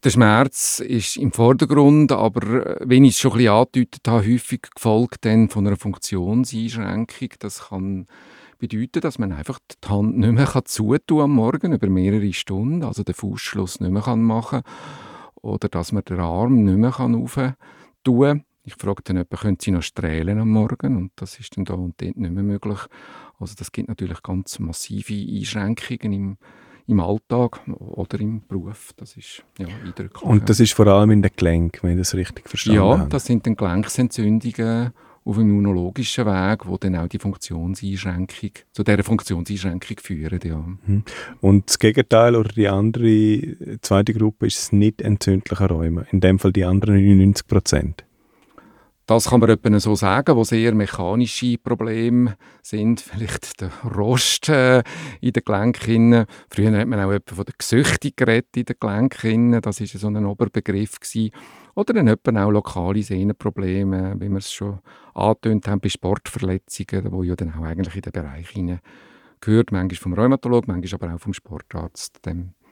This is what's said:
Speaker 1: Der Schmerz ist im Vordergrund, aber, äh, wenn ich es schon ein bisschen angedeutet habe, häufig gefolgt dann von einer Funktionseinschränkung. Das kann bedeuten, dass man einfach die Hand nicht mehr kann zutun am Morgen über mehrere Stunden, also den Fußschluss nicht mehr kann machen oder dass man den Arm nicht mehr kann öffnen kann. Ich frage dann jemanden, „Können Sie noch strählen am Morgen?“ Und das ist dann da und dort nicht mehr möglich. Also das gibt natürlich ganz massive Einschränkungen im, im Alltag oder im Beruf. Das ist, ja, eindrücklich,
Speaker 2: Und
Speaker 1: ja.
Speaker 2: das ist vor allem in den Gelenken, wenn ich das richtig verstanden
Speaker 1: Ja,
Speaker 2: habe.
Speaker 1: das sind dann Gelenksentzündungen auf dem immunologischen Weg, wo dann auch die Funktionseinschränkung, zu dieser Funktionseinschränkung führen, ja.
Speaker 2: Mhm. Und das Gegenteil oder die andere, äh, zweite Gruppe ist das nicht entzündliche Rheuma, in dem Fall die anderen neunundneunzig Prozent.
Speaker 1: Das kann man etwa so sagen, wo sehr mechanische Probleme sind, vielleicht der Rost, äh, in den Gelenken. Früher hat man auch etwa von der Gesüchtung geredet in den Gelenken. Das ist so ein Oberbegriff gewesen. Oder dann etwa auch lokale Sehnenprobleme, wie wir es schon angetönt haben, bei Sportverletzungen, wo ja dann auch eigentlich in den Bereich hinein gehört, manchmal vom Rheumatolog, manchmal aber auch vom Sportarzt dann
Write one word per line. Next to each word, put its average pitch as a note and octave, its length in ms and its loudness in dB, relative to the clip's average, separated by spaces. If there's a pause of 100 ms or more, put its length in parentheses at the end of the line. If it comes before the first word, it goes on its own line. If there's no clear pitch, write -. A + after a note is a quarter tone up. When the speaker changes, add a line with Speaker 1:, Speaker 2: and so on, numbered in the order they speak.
Speaker 1:
Der C#3 60 4
Schmerz A2 680 4
ist - 380 -4
im C3+ 140 -2
Vordergrund, C#3+ 800 4
aber, A2 540 0
äh, - 160 -8
wenn B2+ 240 6
ich A#2+ 100 8
es - 40 -2
schon C3+ 140 0
ein G#2+ 40 0
bisschen A#2 160 4
angedeutet B2 540 0
habe, A2+ 180 2
häufig A#2+ 360 -2 (140)
gefolgt A#2 500 0
dann A2 240 4
von G#2 180 -2
einer G2+ 100 0
Funktionseinschränkung. A2 1500 -6 (100)
Das - 300 -14
kann F#2+ 380 -8 (500)
bedeuten, A#2 440 -6
dass D3+ 160 -4
man G2+ 140 -4
einfach D#2 280 -10 (240)
die - 60 -16
Hand G2+ 300 0
nicht A2+ 140 4
mehr C3 120 4
kann C3+ 200 -2
zutun D3 560 0
am C#3+ 100 2
Morgen C#3 420 0
über A2+ 160 -2
mehrere G2 420 0
Stunden, A#2+ 520 -4
also A2+ 180 -6
den F2+ 140 -6
Fußschluss G2 640 -8
nicht F2+ 100 -4
mehr G2+ 140 -2
kann A2+ 180 0
machen A2+ 400 0 (800)
oder G#2 260 -6
dass - 240 -4
man G#2 120 -2
den F2+ 160 -6
Arm G#2 440 2
nicht F#2+ 140 4
mehr A#2 140 2
kann A#2+ 320 -2
öffnen C3 320 -4 (480)
kann. C#3 400 2 (200)
Ich - 120 -18
frage - 280 -6
dann F#2+ 140 -4
jemanden, F2 180 -6
„Können G2 240 -2
Sie - 120 -4
noch F2 100 0
strählen D#2+ 560 -4
am A2 140 0
Morgen?“ A2 440 0
Und F#2 200 -6
das - 240 -14
ist - 180 -14
dann G2 80 -4
da F#2 80 -8
und F2+ 260 -8
dort F#2 180 -8
nicht F#2 140 -6
mehr G2 120 -4
möglich. G2+ 340 -4 (600)
Also - 180 -12
das - 140 -14
gibt - 180 -8
natürlich F2+ 320 -8
ganz - 380 -8
massive G2 560 -10
Einschränkungen G#2 1000 -6
im, G2 240 -6 (480)
im G#2 140 2
Alltag A2 680 -2
oder - 520 -10
im G#2+ 260 -6
Beruf. F#2+ 500 -12
Das - 220 -20
ist, - 260 -20 (140)
ja, G2 80 -10 (180)
eindrücklich, F#2+ 380 -14
Speaker 2:
Und A2 200 4
Speaker 1:
ja. G#2+ 40 -4
Speaker 2:
das G#2 140 2
ist A#2 140 4
vor A2 120 6
allem G#2 240 6
in G#2 140 6
den G2 120 2
Gelenken, E2+ 460 0
wenn F2 120 0
ich F2+ 80 0
das - 120 -4
richtig - 340 -8
verstanden G#2+ 320 2
Speaker 1:
Ja, G#2 200 6
Speaker 2:
habe. E2 100 -2
Speaker 1:
das C#3 160 -4
sind A#2+ 220 0
dann A2+ 80 0
Gelenksentzündungen A2+ 1400 -2 (320)
auf G2+ 120 -4
dem A2 160 4
immunologischen G2+ 720 0
Weg, G2 420 0
wo F#2 100 -6
dann F#2 180 -2
auch E2+ 120 -4
die G2 120 -8
Funktionseinschränkung, F#2 1300 -8 (200)
zu - 120 -6
dieser G2+ 200 4
Funktionseinschränkung F#2 1000 -4
führen, D#2+ 420 -8
ja. D#2+ 140 -6
Speaker 2:
Mhm. F#2+ 460 -2 (380)
Und G2 280 6
das - 80 -2
Gegenteil A#2 580 6
oder A2 140 2
die G#2 180 2
andere, A2 400 2
äh, G#2+ 760 2
zweite G#2 340 2
Gruppe A2 320 0
ist - 100 -2
das - 140 -6
nicht G#2 280 4
entzündliche G2 720 0
Rheuma, E2 400 -2
in F#2+ 120 2
dem F#2+ 180 6
Fall F#2+ 120 2
die F#2+ 140 0
anderen G2+ 300 2
neunundneunzig G2 500 6
Prozent. - 580 0 (1040)
Speaker 1:
Das A2+ 220 2
kann B2 120 6
man A2+ 80 6
etwa G#2+ 300 4
so G#2+ 160 0
sagen, A#2 420 2
wo A2+ 60 4
sehr A2+ 300 2
mechanische A2 840 -2
Probleme A#2 800 0 (240)
sind, A2 400 -2
vielleicht - 580 -10
der F2+ 100 -8 (140)
Rost, A#2 640 -2
äh, B2+ 360 4 (360)
in A#2+ 140 -2
den A#2 100 -2
Gelenken. A2+ 840 2 (240)
Früher G#2+ 300 2
hat A2+ 80 -2
man A2 120 -2
auch G2 120 0
etwa G2+ 240 -4
von F#2 100 -6
der - 120 -16
Gesüchtung - 580 0
geredet A#2 400 2
in B2 100 -4
den A#2 140 -8
Gelenken. A#2 840 0
Das G#2+ 200 -6
ist G2+ 180 -10
so G#2 80 -4
ein G#2+ 180 -2
Oberbegriff G2+ 760 -4
gewesen. A2 320 -4 (440)
Oder G3+ 180 -2
dann G3 140 4
etwa A2 360 2
auch G#2 80 2
lokale G2 520 -2
Sehnenprobleme, G2 1160 -4
wie G2 100 -6
wir G2 80 -2
es - 160 -10
schon G2+ 260 -10 (340)
angetönt G#2+ 540 0
haben, G2+ 140 -2
bei G2+ 80 -2
Sportverletzungen, F#2+ 1200 -6
wo F#2 120 -4
ja F2 120 -4
dann E2 180 -8
auch D#2+ 100 -8
eigentlich E2 320 -6
in F#2+ 80 -10
den - 100 -12
Bereich D#2 360 -12
hinein F2 300 -6 (640)
gehört, A2+ 320 2
manchmal F#2 240 -4
vom F2+ 160 -6
Rheumatolog, A#2+ 560 0
manchmal F2+ 320 -6
aber E2 140 -8
auch E2+ 40 -10
vom - 140 -8
Sportarzt - 880 -14
dann F2 320 -10 (180)